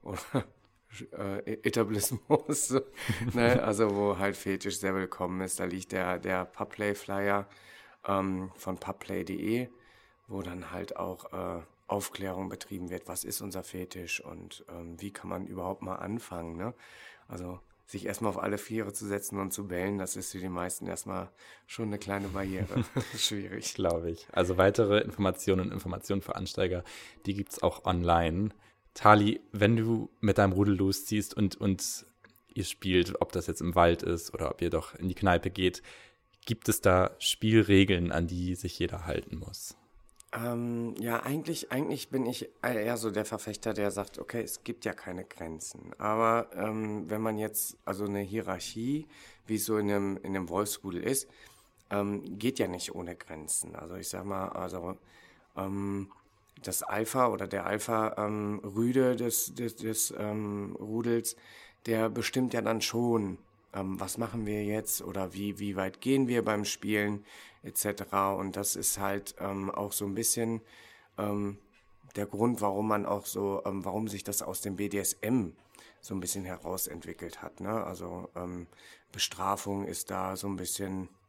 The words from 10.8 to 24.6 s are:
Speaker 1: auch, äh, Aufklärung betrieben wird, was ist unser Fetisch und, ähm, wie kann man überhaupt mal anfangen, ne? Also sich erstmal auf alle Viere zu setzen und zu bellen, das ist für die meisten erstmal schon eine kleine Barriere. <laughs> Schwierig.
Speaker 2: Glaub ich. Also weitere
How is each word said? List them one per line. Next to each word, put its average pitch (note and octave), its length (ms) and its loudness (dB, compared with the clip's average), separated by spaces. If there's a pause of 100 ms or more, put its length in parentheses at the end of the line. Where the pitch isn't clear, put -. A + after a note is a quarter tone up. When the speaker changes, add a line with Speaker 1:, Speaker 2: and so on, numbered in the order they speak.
Speaker 1:
auch, F2+ 380 -6
äh, F2+ 280 -6 (260)
Aufklärung F#2+ 600 -4
betrieben F2+ 420 -8
wird, F2 160 -8
was - 160 -8
ist - 180 -6
unser F#2+ 220 -8
Fetisch F2+ 600 -8
und, E2+ 460 -14
ähm, E2+ 320 -12
wie G2+ 100 -8
kann - 160 -12
man F#2 200 -4
überhaupt F#2 340 -6
mal F#2 140 -6
anfangen, F2 600 -6
ne? G#2+ 180 -4 (540)
Also F2+ 320 -10 (280)
sich G2 180 -8
erstmal G#2 240 0
auf F#2 120 -2
alle G2+ 180 0
Viere G#2+ 340 -6
zu G#2+ 140 -6
setzen G2+ 320 -4
und F#2+ 120 -4
zu G2+ 160 -6
bellen, F#2 300 0
das F#2+ 180 -4
ist F#2 160 -8
für G2 60 -10
die F#2 120 -6
meisten F2+ 360 -4
erstmal F#2 460 -6 (340)
schon A2+ 220 -6
eine G#2 100 -4
kleine G2 300 -4
Barriere. F#2+ 580 -2 (140)
<laughs> - 180 -6
Schwierig. G2+ 560 -2
Speaker 2:
Glaub E2+ 320 2
ich. E2 260 -4
Also F2+ 260 4
weitere G2+ 440 8